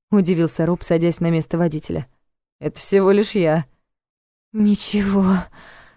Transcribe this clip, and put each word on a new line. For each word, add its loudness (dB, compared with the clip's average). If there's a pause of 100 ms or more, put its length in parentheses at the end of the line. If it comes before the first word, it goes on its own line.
(100)
удивился 0
Роб, -2
садясь 0
на 0
место -2
водителя. -4 (500)
«Это -10
всего 2
лишь 0
я». 0 (840)
«Ничего», — 2 (600)